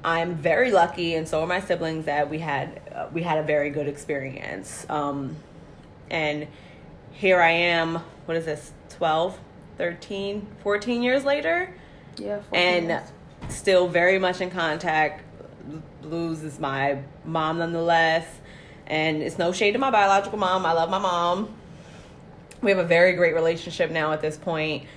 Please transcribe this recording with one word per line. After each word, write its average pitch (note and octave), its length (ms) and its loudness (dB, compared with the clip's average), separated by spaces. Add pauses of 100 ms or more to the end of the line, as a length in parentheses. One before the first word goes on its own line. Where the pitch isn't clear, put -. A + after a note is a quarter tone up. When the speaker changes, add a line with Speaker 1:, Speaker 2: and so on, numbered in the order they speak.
Speaker 1:
I'm E3+ 300 0
very E3 380 2
lucky, E3+ 420 2
and D#3+ 140 -2
so D#3 140 0
are D#3+ 40 -2
my F3+ 140 -2
siblings, D#3+ 460 -4
that D3 220 0
we D#3 120 -6
had, C#3+ 400 -6 (140)
uh, - 180 -8
we E3 100 -4
had D#3+ 160 0
a D3+ 40 0
very D3 280 0
good D3 160 -4
experience. C3+ 1040 -8
Um, C#3+ 460 -4 (760)
and D3+ 380 -2 (640)
here F#3 280 4
I E3 120 6
am, E3 440 2 (300)
what E3 100 -2
is D#3+ 80 -2
this, D3+ 280 -6 (180)
twelve, E3 480 0 (400)
thirteen, G3 680 -6 (160)
fourteen A3 400 0
years C4 220 2
later? E4 480 0 (460)
Speaker 2:
Yeah, G#3 220 -6
fourteen - 200 -2
Speaker 1:
And F3 280 2
Speaker 2:
years. E3 140 -2 (460)
Speaker 1:
still F#3 400 4
very F3 300 4
much F#3 220 0
in F3+ 100 -4
contact. D#3+ 720 0 (800)
Luz D#3+ 400 -4
is D3+ 160 -10
my C#3 400 0 (260)
mom D#3+ 340 -2
nonetheless. E3 680 2 (640)
And D#3 340 0
it's - 160 -6
no F3 140 0
shade G3+ 200 2
to A#3+ 60 -2
my C4+ 140 2
biological G3+ 460 4
mom. F#3 280 2
I E3 60 2
love E3 180 2
my F#3+ 80 0
mom. F3+ 560 0 (1040)
We G3 120 2
have F#3+ 80 4
a E3+ 40 2
very F3 300 6
great E3+ 200 2
relationship E3 580 0
now D#3 200 0
at D3+ 80 -2
this D#3 160 -2
point, D#3 480 -4 (120)